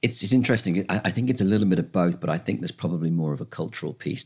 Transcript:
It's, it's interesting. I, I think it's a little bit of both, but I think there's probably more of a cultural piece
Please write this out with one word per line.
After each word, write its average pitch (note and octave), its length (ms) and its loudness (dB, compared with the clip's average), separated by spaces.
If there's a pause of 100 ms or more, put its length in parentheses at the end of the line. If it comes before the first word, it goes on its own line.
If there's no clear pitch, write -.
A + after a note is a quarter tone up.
It's, - 220 0
it's G2+ 80 0
interesting. A2+ 560 2
I, F#2+ 160 0
I F#2+ 80 2
think A#2+ 180 0
it's B2 120 0
a G2 40 2
little G#2 220 4
bit F#2 120 4
of E2 120 -2
both, F2 300 2
but - 80 -4
I D#2 80 0
think - 240 -2
there's E2+ 100 -6
probably E2 380 -2
more D#2+ 240 0
of C#2 80 -6
a - 40 -8
cultural - 480 -8
piece - 320 -6